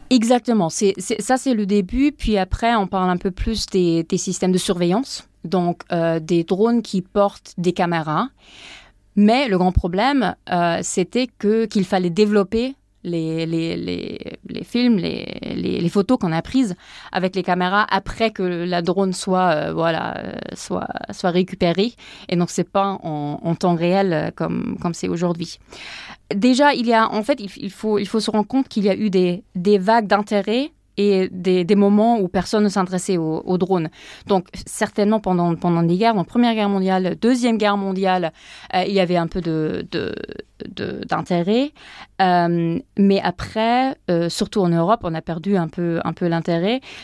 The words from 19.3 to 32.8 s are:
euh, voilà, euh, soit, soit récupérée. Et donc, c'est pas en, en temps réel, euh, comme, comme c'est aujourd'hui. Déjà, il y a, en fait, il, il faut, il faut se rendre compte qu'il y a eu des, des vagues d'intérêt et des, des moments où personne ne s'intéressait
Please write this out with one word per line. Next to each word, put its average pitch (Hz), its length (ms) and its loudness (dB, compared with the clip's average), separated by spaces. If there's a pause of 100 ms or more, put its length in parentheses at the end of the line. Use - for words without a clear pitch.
euh, 160 180 -2
voilà, 165 460 -2
euh, - 140 -10 (220)
soit, - 340 -6 (220)
soit 190 200 -2
récupérée. 180 640 0 (340)
Et 185 80 -2
donc, 175 140 0
c'est - 180 -2
pas 196 340 -2
en, 147 400 -6
en 165 120 0
temps 175 200 2
réel, 180 380 2
euh, 160 220 -2
comme, 175 460 -4
comme 170 140 -4
c'est - 140 -6
aujourd'hui. 175 500 -4 (760)
Déjà, 254 400 4
il 247 120 -2
y 233 60 2
a, 220 180 4
en 214 120 -2
fait, 202 180 -2
il, 202 160 -12
il 185 160 -8
faut, 214 260 -2
il 202 80 -2
faut 220 140 -2
se 208 100 -4
rendre 208 160 0
compte 269 220 -2
qu'il 208 160 -2
y 202 60 4
a 190 40 2
eu 208 140 -2
des, 185 340 2 (120)
des 196 240 4
vagues 220 280 2
d'intérêt 208 640 0 (260)
et 196 360 2
des, 180 320 0
des 196 120 4
moments 208 440 6
où 180 80 0
personne 208 340 0
ne 208 60 4
s'intéressait 185 480 -2